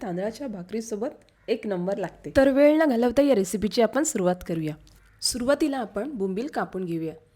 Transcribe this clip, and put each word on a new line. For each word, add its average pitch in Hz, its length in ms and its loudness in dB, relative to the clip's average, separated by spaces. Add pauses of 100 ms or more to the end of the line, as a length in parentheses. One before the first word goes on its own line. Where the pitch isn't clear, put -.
तांदळाच्या 208 440 -6
भाकरीसोबत 214 1000 -8
एक 226 180 -2
नंबर 190 320 -2
लागते. 160 380 -8
तर 269 140 6
वेळ 294 280 6
न 320 100 4
घालवता 247 340 2
या 285 120 6
रेसिपीची 208 480 0
आपण 226 220 2
सुरुवात 180 440 0
करूया. 160 260 -4 (480)
सुरुवातीला 277 560 0
आपण 240 320 -6
बोंबील 196 360 -4
कापून 190 380 -6
घेऊया. 160 300 -4 (220)